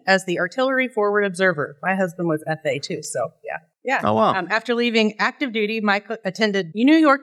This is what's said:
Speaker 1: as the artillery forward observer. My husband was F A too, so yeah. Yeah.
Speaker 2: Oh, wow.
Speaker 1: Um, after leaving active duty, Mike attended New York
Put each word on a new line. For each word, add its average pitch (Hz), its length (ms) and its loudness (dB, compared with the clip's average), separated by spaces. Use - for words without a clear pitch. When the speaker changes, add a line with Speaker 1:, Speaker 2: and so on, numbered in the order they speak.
Speaker 1:
as 190 200 2
the 175 140 -2
artillery 254 480 0
forward 208 360 0
observer. 180 580 0
My 185 140 0
husband 180 340 -2
was 156 160 0
F 156 200 -4
A 139 120 0
too, 151 240 -8
so 123 300 -6
yeah. - 140 -8
Yeah. 247 240 -2
Speaker 2:
Oh, 214 60 2
wow. 214 220 2
Speaker 1:
Um, 180 160 -4
after 226 240 -2
leaving 226 420 0
active 247 360 -4
duty, 220 280 -2
Mike 208 240 0
attended 196 520 -2
New 269 220 6
York 285 260 4